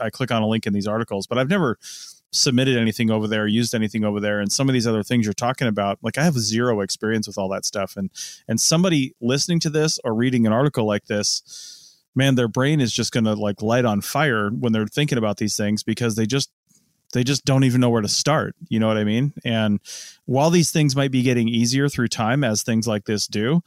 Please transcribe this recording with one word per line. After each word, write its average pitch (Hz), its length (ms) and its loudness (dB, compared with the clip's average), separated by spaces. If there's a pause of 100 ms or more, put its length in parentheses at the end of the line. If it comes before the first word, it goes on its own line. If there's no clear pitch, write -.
I 113 80 -4
click 127 220 -4
on 113 100 0
a 110 80 0
link 110 180 -2
in 101 60 0
these 101 140 -2
articles, 107 400 -4
but 117 100 -4
I've 131 120 0
never 160 300 0 (540)
submitted 131 440 2
anything 113 320 0
over 110 160 0
there, 107 220 0
used 113 260 0
anything 107 300 -2
over 104 160 -2
there. 104 220 -2
And 101 100 -4
some 135 160 0
of 131 60 2
these 120 120 0
other 110 160 0
things 117 240 0
you're 104 80 -2
talking 123 360 -2
about, 101 320 -2
like, 113 160 -6
I 147 80 2
have 160 120 2
zero 110 440 0
experience 107 440 -2
with - 120 -14
all 98 120 -2
that 95 160 -6
stuff. 98 300 -6
And, 98 140 -4 (400)
and 113 100 0
somebody 160 640 2
listening 143 400 0
to 160 80 -2
this 156 340 0
or 117 100 -2
reading 120 320 2
an 107 60 4
article 127 340 2
like 104 200 -2
this, - 920 -6 (200)
man, 135 200 2
their 120 140 2
brain 139 320 0
is 113 100 0
just - 220 -4
gonna, 110 220 2
like, 104 260 -4
light 120 240 2
on 104 160 0
fire 117 480 0
when 120 240 -2
they're 110 140 0
thinking 147 300 -2
about 107 200 0
these 107 180 -2
things 104 280 -2
because 113 320 -2
they 110 100 0
just, 135 240 -2 (640)
they 123 120 0
just 139 180 -2
don't 135 220 4
even 127 160 4
know 123 80 4
where 117 120 2
to 104 60 -2
start. 143 480 0 (140)
You 110 100 0
know 110 80 2
what 110 80 2
I 107 80 2
mean? 117 300 0 (100)
And 110 380 0 (420)
while 139 260 2
these 170 220 4
things 147 240 2
might 139 160 0
be 127 120 2
getting 120 260 2
easier 120 400 2
through 120 180 0
time 120 380 0
as 107 180 0
things 113 240 0
like 107 160 0
this 107 240 -2
do, 127 400 0